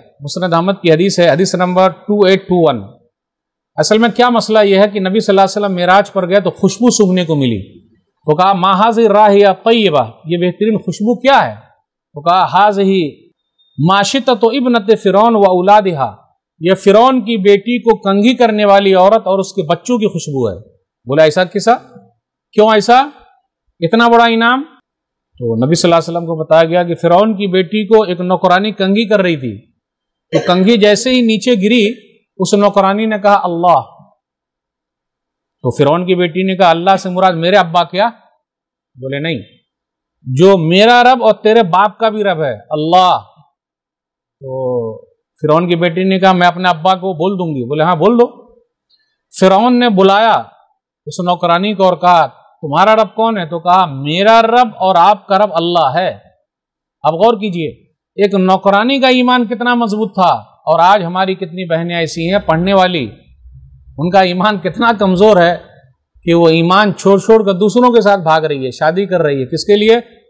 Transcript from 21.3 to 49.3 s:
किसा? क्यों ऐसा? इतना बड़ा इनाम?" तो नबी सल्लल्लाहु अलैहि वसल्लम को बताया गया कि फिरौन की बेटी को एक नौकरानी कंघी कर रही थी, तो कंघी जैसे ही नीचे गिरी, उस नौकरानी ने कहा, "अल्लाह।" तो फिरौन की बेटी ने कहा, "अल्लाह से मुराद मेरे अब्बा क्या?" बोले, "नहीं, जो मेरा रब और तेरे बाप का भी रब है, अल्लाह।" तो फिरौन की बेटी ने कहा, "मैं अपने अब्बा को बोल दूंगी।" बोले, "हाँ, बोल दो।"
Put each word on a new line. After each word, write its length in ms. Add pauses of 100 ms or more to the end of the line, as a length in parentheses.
किसा? 300 (760)
क्यों 220
ऐसा? 380 (680)
इतना 280
बड़ा 180
इनाम?" 360
तो 1040
नबी 80
सल्लल्लाहु 280
अलैहि 140
वसल्लम 100
को 180
बताया 180
गया 220
कि 100
फिरौन 400
की 120
बेटी 400
को 180
एक 160
नौकरानी 520
कंघी 320
कर 160
रही 160
थी, 220 (760)
तो 140
कंघी 280
जैसे 340
ही 120
नीचे 340
गिरी, 380 (460)
उस 140
नौकरानी 520
ने 120
कहा, 160
"अल्लाह।" 400 (1900)
तो 80
फिरौन 360
की 80
बेटी 320
ने 100
कहा, 140
"अल्लाह 260
से 140
मुराद 240
मेरे 220
अब्बा 260
क्या?" 260 (880)
बोले, 220
"नहीं, 200 (880)
जो 280
मेरा 460
रब 200
और 100
तेरे 300
बाप 380
का 100
भी 120
रब 200
है, 120
अल्लाह।" 640 (1200)
तो 560 (440)
फिरौन 280
की 80
बेटी 280
ने 140
कहा, 140
"मैं 140
अपने 220
अब्बा 260
को 200
बोल 240
दूंगी।" 260
बोले, 200
"हाँ, 140
बोल 200
दो।" 80 (1120)